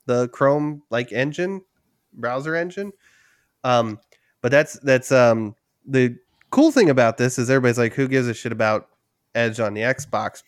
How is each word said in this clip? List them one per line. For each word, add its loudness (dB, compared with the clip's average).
the 0
Chrome, -2
like, -4
engine, -4
browser -8
engine. -8
Um, 0
but -2
that's, 2
that's, 0
um, 4
the 0
cool 4
thing 4
about 2
this -2
is -2
everybody's 2
like, -2
"Who -2
gives -2
a -4
shit -10
about -2
Edge -2
on -2
the -6
Xbox?" -6